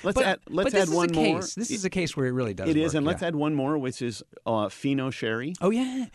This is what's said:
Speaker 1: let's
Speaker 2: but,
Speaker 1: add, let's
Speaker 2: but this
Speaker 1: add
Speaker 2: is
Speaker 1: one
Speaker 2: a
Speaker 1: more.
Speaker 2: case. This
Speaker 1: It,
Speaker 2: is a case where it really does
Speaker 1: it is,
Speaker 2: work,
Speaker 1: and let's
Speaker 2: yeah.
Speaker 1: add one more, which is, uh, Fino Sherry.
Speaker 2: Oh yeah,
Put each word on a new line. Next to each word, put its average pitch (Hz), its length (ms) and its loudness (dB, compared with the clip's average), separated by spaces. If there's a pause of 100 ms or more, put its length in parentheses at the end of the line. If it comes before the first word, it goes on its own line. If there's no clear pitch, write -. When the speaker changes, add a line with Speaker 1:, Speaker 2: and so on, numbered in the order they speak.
Speaker 1:
let's 196 140 -2
Speaker 2:
but, 262 100 4
Speaker 1:
add, 190 140 0 (100)
let's 180 180 0
Speaker 2:
but 269 40 2
this 208 120 4
Speaker 1:
add 180 40 2
Speaker 2:
is 156 80 0
Speaker 1:
one 170 140 4
Speaker 2:
a 170 40 -2
Speaker 1:
more. 160 280 2
Speaker 2:
case. 180 140 -8
This 226 160 -6
Speaker 1:
It, - 20 -2
Speaker 2:
is 214 100 -2
a 185 60 -2
case 175 260 -2
where 135 120 0
it 127 40 0
really 123 220 0
does 95 160 -2
Speaker 1:
it 156 80 4
is, 156 160 2
Speaker 2:
work, 156 60 0
Speaker 1:
and 143 60 2
let's 170 160 0
Speaker 2:
yeah. 175 60 0
Speaker 1:
add 170 80 -2
one 151 180 0
more, 143 240 0
which 131 240 -4
is, 120 220 -4 (220)
uh, 107 240 2
Fino 135 400 -2
Sherry. 120 500 -4
Speaker 2:
Oh 180 100 2
yeah, 254 460 0